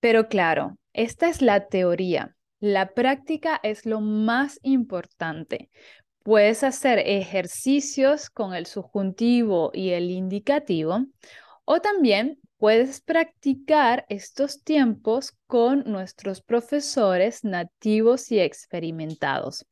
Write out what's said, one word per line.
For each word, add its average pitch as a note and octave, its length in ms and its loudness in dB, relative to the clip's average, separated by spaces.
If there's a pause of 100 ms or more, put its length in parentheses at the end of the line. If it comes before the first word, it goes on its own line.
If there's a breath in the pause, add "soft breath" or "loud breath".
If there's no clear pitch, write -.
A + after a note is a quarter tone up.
Pero A3+ 260 4
claro, E3 500 0 (140)
esta A#3 380 -2
es E4 120 -4
la G3+ 260 2
teoría. F3+ 680 -2 (240)
La F#3+ 340 -2
práctica C#4+ 720 -2
es G#3+ 220 -6
lo G#3+ 160 -4
más A3 600 -2
importante. F3 1080 -4 (520 soft breath)
Puedes G#3+ 440 4
hacer C4 340 0
ejercicios C4 1300 -2
con F#3+ 240 -8
el F3 120 -8
subjuntivo G3 1080 0
y F#3 180 -4
el F3 200 -2
indicativo, F#3+ 920 -2 (580 loud breath)
o E4 160 2
también C#4+ 600 0 (180)
puedes A3+ 440 2
practicar C#4+ 1080 0
estos C4 540 -6
tiempos B3+ 680 0 (120)
con B3+ 400 2
nuestros F#3+ 560 -8
profesores A#3 1000 0
nativos G#3+ 880 0
y G#3+ 80 4
experimentados. D#3+ 1300 -4